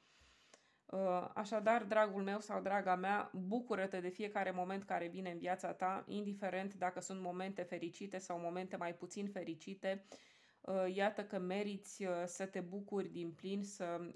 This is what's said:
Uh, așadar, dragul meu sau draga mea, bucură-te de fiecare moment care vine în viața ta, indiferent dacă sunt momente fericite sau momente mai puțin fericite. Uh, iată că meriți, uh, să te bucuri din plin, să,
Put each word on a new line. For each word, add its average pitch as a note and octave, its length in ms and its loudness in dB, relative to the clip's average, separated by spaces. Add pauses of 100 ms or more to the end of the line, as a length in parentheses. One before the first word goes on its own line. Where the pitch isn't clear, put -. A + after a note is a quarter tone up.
(840)
Uh, F#3 500 2
așadar, G#3+ 500 4
dragul G3+ 380 6
meu G3 180 0
sau G3+ 200 -2
draga F#3+ 360 4
mea, G3 380 2
bucură-te F#3+ 680 0
de F3+ 80 -2
fiecare G3+ 420 0
moment F#3 340 -2
care F3 220 0
vine F3+ 240 -4
în E3+ 80 -6
viața F3+ 340 0
ta, F#3+ 360 0
indiferent G3+ 680 -2
dacă F#3 260 0
sunt F#3+ 200 -6
momente F#3 420 -2
fericite F3 560 -6
sau F3+ 200 -4
momente F3+ 380 -2
mai F3 180 -2
puțin F#3+ 340 -4
fericite. F#3+ 800 -4 (540)
Uh, F#3 340 2
iată G3+ 300 2
că G3+ 140 -4
meriți, G3 680 -2
uh, F3 220 2
să F#3+ 200 -4
te F#3+ 140 -4
bucuri G3 480 -2
din E3+ 240 -4
plin, G3 320 -2
să, F3 360 -2 (160)